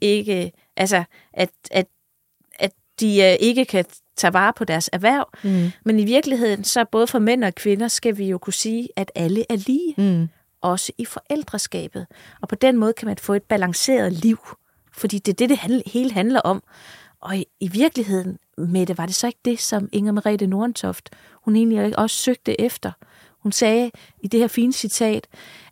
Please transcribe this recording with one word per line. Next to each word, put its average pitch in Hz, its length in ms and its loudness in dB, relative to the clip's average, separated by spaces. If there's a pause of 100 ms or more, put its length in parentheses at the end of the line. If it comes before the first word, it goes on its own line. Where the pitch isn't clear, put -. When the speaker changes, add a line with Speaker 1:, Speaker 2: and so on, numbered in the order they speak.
Speaker 1:
ikke, 202 520 0 (240)
altså, 185 280 0 (280)
at, - 180 -2 (200)
at, 190 160 0 (720)
at 190 140 -2 (280)
de, 208 220 4
øh, 185 180 8
ikke 240 240 4
kan 185 200 0 (320)
tage 180 160 2
vare 196 240 4
på - 80 -4
deres 165 280 -2
erhverv. 226 360 0 (140)
Speaker 2:
Mm. 185 280 0 (140)
Speaker 1:
Men 220 140 2
i 208 60 4
virkeligheden, 240 600 0
så 233 280 0
både 226 140 2
for 254 120 0
mænd 226 260 2
og 185 100 0
kvinder, 208 340 0
skal 220 300 -2
vi 196 100 -4
jo 185 100 -2
kunne 190 140 -8
sige, 226 440 -4
at 196 180 -6
alle 180 340 0
er 233 80 -2
lige. 285 420 -2
Speaker 2:
Mm. 175 300 2 (320)
Speaker 1:
Også 180 380 -2
i 233 60 -6
forældreskabet. 202 1040 -8 (340)
Og - 80 -10
på 214 60 -4
den 254 220 4
måde 220 160 2
kan 220 160 -6
man 202 100 -4
få - 160 -2
et 202 80 -2
balanceret 196 720 0
liv. 220 260 2 (540)
Fordi 208 260 -4
det 196 140 -2
er 185 40 -2
det, 247 140 2
det 269 80 4
handl-, 226 280 -2
hele 254 260 -2
handler 214 280 2
om. 196 220 -2 (580)
Og 190 160 -8
i, 190 100 -6 (140)
i 190 80 -4
virkeligheden, 196 720 0 (200)
Mette, 175 400 0
var 170 80 -4
det 185 80 -6
så - 120 -2
ikke 240 180 -4
det, 240 160 0
som 208 320 -4
Inger 208 200 0
Merete 208 340 0
Nordentoft, 196 640 -4 (340)
hun 214 120 2
egentlig 220 420 2
også 220 180 0
søgte - 440 -2
efter? 214 320 -4 (500)
Hun 208 100 -2
sagde 233 380 2 (320)
i 202 60 -6
det 226 120 2
her 233 80 2
fine 247 240 0
citat, 220 540 -2 (460)